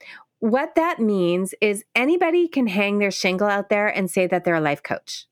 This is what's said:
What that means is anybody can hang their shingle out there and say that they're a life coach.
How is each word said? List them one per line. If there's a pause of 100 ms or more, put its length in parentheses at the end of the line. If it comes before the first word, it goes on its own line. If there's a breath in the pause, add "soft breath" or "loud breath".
(400 loud breath)
What
that
means
is
anybody
can
hang
their
shingle
out
there
and
say
that
they're
a
life
coach.